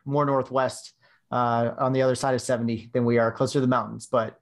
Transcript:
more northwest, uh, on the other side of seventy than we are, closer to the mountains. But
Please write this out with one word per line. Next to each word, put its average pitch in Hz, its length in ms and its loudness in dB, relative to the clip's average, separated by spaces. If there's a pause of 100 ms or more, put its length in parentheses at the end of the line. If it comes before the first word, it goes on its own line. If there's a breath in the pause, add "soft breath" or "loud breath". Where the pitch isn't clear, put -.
more 143 200 2
northwest, 131 680 0 (380 soft breath)
uh, 120 480 0
on 131 120 0
the 131 120 2
other 131 100 4
side 131 220 0
of 120 80 -2
seventy 117 500 -2
than 123 100 0
we 117 140 2
are, 113 140 4
closer 127 220 -2
to 143 80 0
the 127 40 2
mountains. 113 400 -2
But 113 360 -2